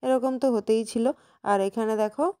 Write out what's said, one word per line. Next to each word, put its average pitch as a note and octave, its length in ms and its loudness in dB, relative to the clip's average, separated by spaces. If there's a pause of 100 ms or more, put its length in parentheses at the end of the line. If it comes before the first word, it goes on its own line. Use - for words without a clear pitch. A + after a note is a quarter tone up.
এরকম C4 360 2
তো C#4 140 0
হতেই A3 320 2
ছিল। A3+ 200 -2 (400)
আর G3+ 160 2
এখানে A3 360 -2
দেখো G#3+ 280 -2 (160)